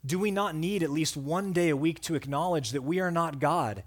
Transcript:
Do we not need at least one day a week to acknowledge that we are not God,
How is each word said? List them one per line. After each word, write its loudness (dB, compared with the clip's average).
Do -2
we 2
not 0
need 0
at 0
least 0
one -2
day 4
a 4
week 0
to -2
acknowledge -2
that -2
we 0
are 0
not 0
God, 0